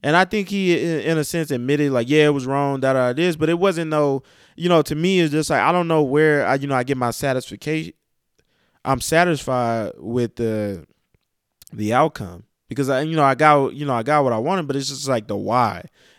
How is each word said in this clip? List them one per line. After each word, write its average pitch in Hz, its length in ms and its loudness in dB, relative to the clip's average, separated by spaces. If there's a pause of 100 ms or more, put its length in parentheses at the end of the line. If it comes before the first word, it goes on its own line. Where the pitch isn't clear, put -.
And 151 140 0
I 185 80 4
think 190 240 -4
he, 185 340 0
in, 160 180 -2
in 156 180 0
a 151 60 0
sense, 160 260 -4
admitted, 143 420 0
like, 120 160 0
"Yeah, 151 160 4
it 147 60 4
was 139 160 -2
wrong, 139 340 -2
da, 135 140 2
da, 127 180 2
this," 160 240 0
but 156 140 0
it 170 80 0
wasn't 170 320 0
no, 147 320 0 (340)
you 175 140 -2
know, 170 100 6
to 151 140 -2
me, 180 260 2
it's 160 100 2
just 151 200 -2
like, 139 100 2
I 131 100 4
don't 175 160 2
know 160 160 2
where 147 440 2
I, 120 80 2
you 139 120 -4
know, 139 80 -2
I 127 80 0
get 131 140 -2
my 123 140 0
satisfaction. 143 840 -6 (960)
I'm 131 160 0
satisfied 127 960 0
with 117 380 -4
the, 104 500 -4 (880)
the 107 180 -2
outcome 113 520 -2 (260)
because 127 180 -2
I, 135 140 0
you 160 120 -4
know, 156 100 4
I 135 100 4
got, 147 400 4
you 143 100 -8
know, 139 80 -2
I 117 100 0
got 147 220 2
what 123 80 2
I 110 60 0
wanted, 165 280 -2
but 135 100 -4
it's 135 120 -6
just 139 200 -10
like 117 180 -2
the 101 100 -6
why 101 480 -2 (340)